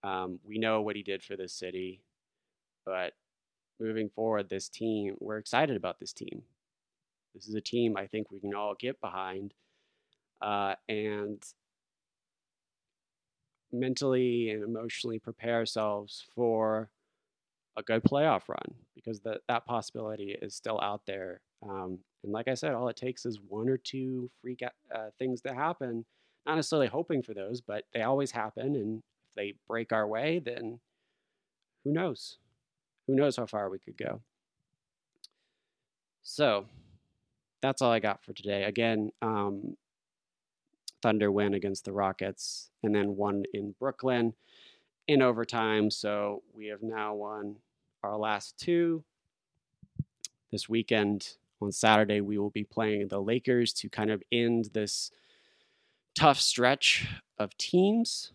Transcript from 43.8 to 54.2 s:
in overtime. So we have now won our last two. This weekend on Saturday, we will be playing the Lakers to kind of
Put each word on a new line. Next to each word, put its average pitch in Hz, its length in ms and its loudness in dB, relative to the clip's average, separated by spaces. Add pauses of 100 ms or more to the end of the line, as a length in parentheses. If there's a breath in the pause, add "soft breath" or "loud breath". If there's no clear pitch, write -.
in 143 140 8
overtime. 110 680 4
So 104 520 -2 (100)
we 107 140 -14
have 104 160 -10
now 107 320 -4
won 104 420 -8 (460)
our 101 140 -4
last 107 420 -2
two. 170 460 2 (1500)
This - 160 -6
weekend 107 680 2 (260)
on 101 100 -2
Saturday, 104 500 6
we 104 160 0
will 101 120 0
be 107 140 -4
playing 104 440 0
the 98 120 -2
Lakers 120 540 2
to - 160 -6
kind 107 200 0
of 104 120 0 (100)